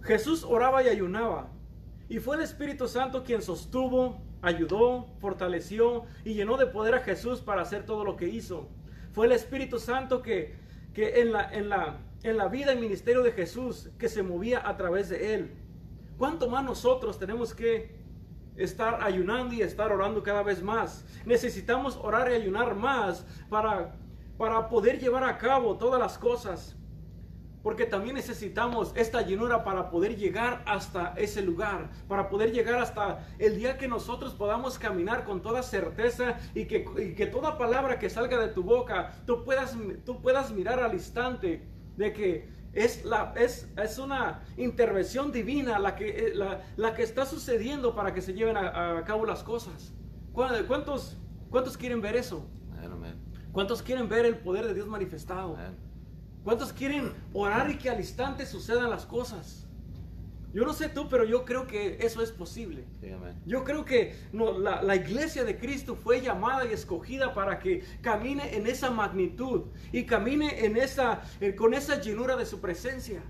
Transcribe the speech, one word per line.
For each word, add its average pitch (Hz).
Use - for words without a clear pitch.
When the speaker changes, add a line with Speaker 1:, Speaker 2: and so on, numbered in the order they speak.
Speaker 1:
Jesús 247
oraba 254
y 254
ayunaba, 196
y 220
fue 262
el 320
Espíritu 285
Santo 262
quien 233
sostuvo, 254
ayudó, 185
fortaleció 196
y 220
llenó 214
de 262
poder 220
a -
Jesús 233
para 196
hacer 196
todo 214
lo 190
que 175
hizo. 180
Fue 214
el 254
Espíritu 254
Santo 254
que, 190
que 214
en 233
la, 208
en 208
la, 180
en 226
la 196
vida 269
y 240
ministerio 233
de 240
Jesús 226
que -
se 202
movía 202
a 196
través 185
de 185
él. 165
¿Cuánto 277
más 262
nosotros 247
tenemos 226
que 226
estar 220
ayunando 214
y 226
estar 208
orando 202
cada 202
vez 190
más? 208
Necesitamos 240
orar 226
y 247
ayunar 214
más 208
para, 208
para 220
poder 233
llevar 254
a 254
cabo 240
todas 254
las 196
cosas. 226
Porque 226
también 226
necesitamos 226
esta 226
llenura 220
para 185
poder 202
llegar 214
hasta 180
ese 214
lugar, 180
para 196
poder 208
llegar 240
hasta 202
el 208
día 254
que 269
nosotros 240
podamos 240
caminar 208
con 190
toda 233
certeza 233
y 220
que, 196
y 202
que 208
toda -
palabra 247
que 190
salga 240
de 214
tu 180
boca, 185
tú 240
puedas, 262
tú 247
puedas 262
mirar 214
al 233
instante 196
de 208
que 185
es 226
la, 214
es, -
es 214
una 262
intervención 233
divina 240
la 196
que, 214
eh, 214
la, 196
la 220
que 233
está 254
sucediendo 254
para 196
que 185
se 185
lleven 220
a, 175
a 165
cabo 220
las 190
cosas. 214
¿Cuá-, 240
cuántos, 285
cuántos 254
quieren 240
ver 214
eso? 170
Speaker 2:
Amén, 87
amén. 82
Speaker 1:
¿Cuántos 196
quieren 247
ver 233
el 226
poder 196
de 202
Dios 202
manifestado? 185
Speaker 2:
Amén. 90
Speaker 1:
¿Cuántos 233
quieren 269
orar 208
y -
que 262
al 226
instante 269
sucedan 233
las -
cosas? 226
Yo 214
no 302
sé 302
tú, -
pero 247
yo 240
creo 254
que 208
eso 233
es 226
posible. 170
Speaker 2:
Sí, 135
amén. 90
Speaker 1:
Yo 247
creo 294
que 233
no, 214
la, 185
la 196
iglesia 247
de 208
Cristo 247
fue 247
llamada 247
y 226
escogida 214
para 196
que 180
camine 233
en 214
esa 247
magnitud 202
y 240
camine 240
en 208
esa, 254
eh, 196
con 226
esa 277
llenura 226
de 240
su 190
presencia. 202